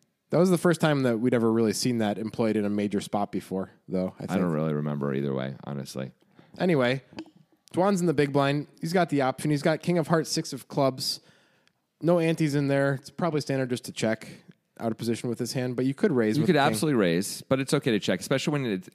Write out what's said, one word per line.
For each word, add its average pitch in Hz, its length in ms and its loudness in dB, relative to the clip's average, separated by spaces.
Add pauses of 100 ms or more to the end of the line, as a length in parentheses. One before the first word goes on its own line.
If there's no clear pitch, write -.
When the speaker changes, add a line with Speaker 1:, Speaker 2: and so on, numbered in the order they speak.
(300)
Speaker 1:
That 147 80 2
was 185 120 4
the 175 80 4
first 170 220 2
time 147 220 2
that 117 180 2
we'd 123 140 2
ever 113 180 4
really 113 200 4
seen 120 260 -2
that 104 200 0
employed 107 380 -2
in 104 80 2
a 101 60 -2
major 104 300 0
spot 101 320 -4
before, 95 380 -6 (180)
though, 92 300 -2
I - 60 -10
Speaker 2:
I - 20 -8
Speaker 1:
think. 92 140 -2
Speaker 2:
don't 87 120 0
really 78 220 -2
remember 73 400 -4
either 69 200 -2
way, 65 200 -6 (100)
honestly. 67 480 -10 (460)
Speaker 1:
Anyway, 139 440 0 (720)
Dwan's 190 260 2
in 175 60 0
the 160 80 2
big 139 180 2
blind. 139 340 2 (140)
He's 160 120 -4
got 175 180 2
the 143 120 2
option. 131 280 0
He's 143 120 0
got 160 200 2
King 180 160 0
of 156 100 0
Hearts, 160 220 2
six - 220 -4
of 135 160 -12
clubs. 131 520 0 (800)
No 170 180 4
antes 160 360 0
in 143 140 0
there. 139 260 2
It's - 160 -10
probably 156 300 -2
standard 135 300 -2
just 123 160 -4
to 98 60 -10
check - 360 -4 (520)
out 113 120 -2
of 110 60 -8
position 117 300 -4
with 117 120 -4
his 120 140 -6
hand, 127 220 -4
but 131 80 -2
you 135 100 0
could 208 180 0
raise 113 240 2
Speaker 2:
You 151 60 2
Speaker 1:
with 156 60 2
Speaker 2:
could 180 80 4
Speaker 1:
the 143 40 4
king. 139 80 4
Speaker 2:
absolutely 143 320 2
raise, 90 420 2
but 135 160 0
it's 135 160 0
okay 139 160 2
to 107 80 4
check, - 220 0
especially - 320 -2
when 143 140 -2
it's, 95 280 -4